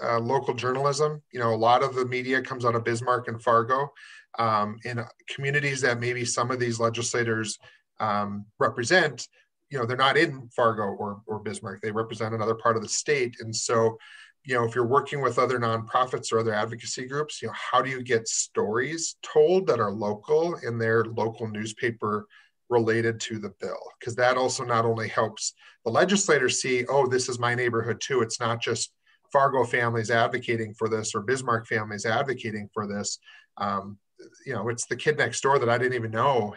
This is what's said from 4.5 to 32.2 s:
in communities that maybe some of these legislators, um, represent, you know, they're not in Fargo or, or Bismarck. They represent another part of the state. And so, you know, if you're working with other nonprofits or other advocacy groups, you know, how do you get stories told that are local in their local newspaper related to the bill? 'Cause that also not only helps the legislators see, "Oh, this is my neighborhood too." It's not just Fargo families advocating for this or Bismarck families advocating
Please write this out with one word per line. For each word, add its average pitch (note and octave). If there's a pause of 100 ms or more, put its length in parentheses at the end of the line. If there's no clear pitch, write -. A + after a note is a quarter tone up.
in A#2+ (240)
communities C#3
that A#2+
maybe B2
some A#2+
of B2+
these A#2+
legislators, A2+ (440)
um, G#2 (120)
represent, C#3 (420)
you C#3
know, A#2
they're B2
not C3+
in C3+
Fargo A2
or, G2+
or G#2+
Bismarck. G2
They A2
represent A2
another A2
part A2+
of G#2+
the G#2
state. C3
And A2+
so, A2+ (480)
you B2+
know, A#2+
if A2+
you're B2
working C#3
with B2+
other B2
nonprofits A#2
or A2+
other A2+
advocacy A2+
groups, C#3+
you A#2
know, -
how -
do C3
you C3
get A#2+
stories B2+
told E3
that B2+
are G#2
local D3+ (100)
in A#2
their A2+
local A2+
newspaper G#2+ (420)
related A2+
to A2
the G2+ (100)
bill? F#2 (240)
'Cause A2+
that B2+
also B2+
not A#2
only A2+
helps G#2+ (300)
the A2+
legislators D#3+
see, B2+
"Oh, C3+
this B2
is A#2+
my A#2+
neighborhood A#2
too." C3
It's A2+
not A#2
just - (380)
Fargo C3+
families A#2
advocating A#2
for A2
this A2
or A2
Bismarck A#2+
families G#2+
advocating A2+